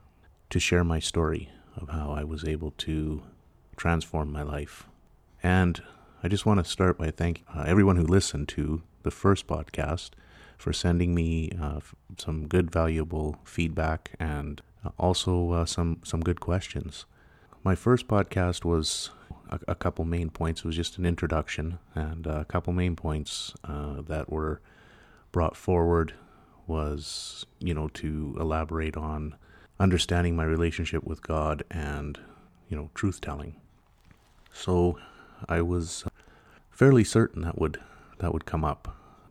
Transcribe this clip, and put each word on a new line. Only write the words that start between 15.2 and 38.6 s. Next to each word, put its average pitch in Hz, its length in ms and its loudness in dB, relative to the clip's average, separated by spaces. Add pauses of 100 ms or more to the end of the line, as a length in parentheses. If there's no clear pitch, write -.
uh, 82 160 2
some, 82 360 -2
some 82 200 -2
good 85 180 0
questions. - 640 -4 (580)
My 95 120 4
first 123 340 2
podcast 92 560 0
was 82 460 0 (400)
a, - 180 -6
a - 60 -2
couple - 320 -2
main 85 240 -2
points. 82 300 -2
It - 40 -10
was 82 100 -2
just 82 220 -2
an 90 80 -2
introduction 82 720 -2 (160)
and 80 320 -6
a - 200 -4
couple 90 260 -2
main 90 240 0
points, - 560 -6 (120)
uh, 73 440 -8
that 78 240 -4
were 78 300 -4 (680)
brought 80 280 0
forward 85 560 4 (520)
was, 76 760 -6 (160)
you 87 140 -2
know, 76 140 -2
to 76 520 -6
elaborate 80 560 -2
on 78 400 -6 (420)
understanding 87 580 4
my 80 80 0
relationship 80 600 0
with - 180 -8
God 78 480 -2
and, 73 480 -6 (520)
you 76 80 -4
know, 76 160 -8
truth-telling. 78 680 -6 (920)
So 87 440 2 (520)
I 85 100 2
was 85 460 -2 (640)
fairly 131 340 8
certain - 380 2
that 80 160 -4
would, 78 200 0 (420)
that 85 120 0
would 80 140 -4
come 80 180 0